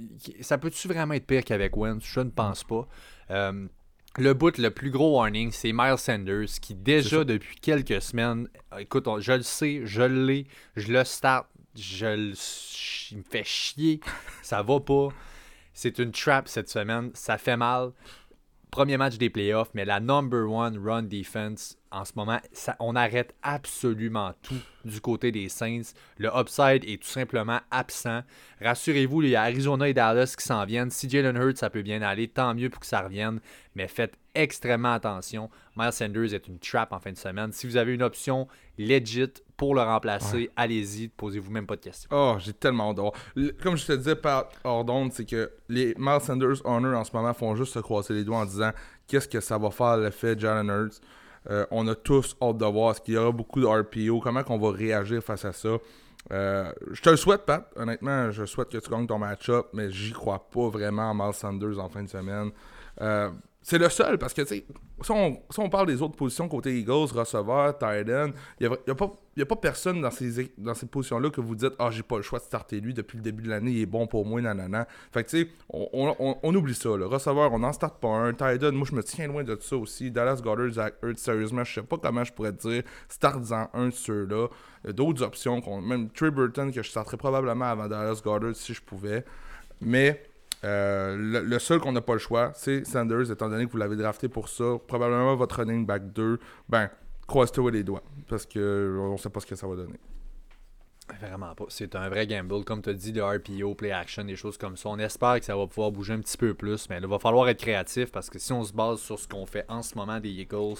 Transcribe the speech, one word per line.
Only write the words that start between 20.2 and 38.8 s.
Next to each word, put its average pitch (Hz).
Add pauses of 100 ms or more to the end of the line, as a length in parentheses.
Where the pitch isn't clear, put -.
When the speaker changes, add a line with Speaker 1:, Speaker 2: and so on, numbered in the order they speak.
Speaker 1:
one 113
run 113
defense 104 (140)
en 95
ce -
moment, 110 (140)
ça, -
on 117
arrête 120
absolument 113 (100)
tout 131 (240)
du 107
côté 120
des 101
Saints. 117 (240)
Le 107
upside 135
est 104
tout -
simplement 120 (100)
absent. 123 (400)
Rassurez-vous, 131
il 139
y 120
a 107
Arizona 135
et 135
Dallas 120
qui -
s'en 107
viennent. 120
Si -
Jalen 131
Hurts, 131
ça 107
peut 110
bien 107
aller, 104
tant 123
mieux 120
pour -
que -
ça 107
revienne, 107 (340)
mais 95
faites 117 (220)
extrêmement 123
attention. 110 (280)
Miles 117
Sanders 110
est 95
une 90
trap -
en 98
fin 98
de 90
semaine. 104
Si -
vous 120
avez 120
une 123
option 131 (280)
legit 123 (240)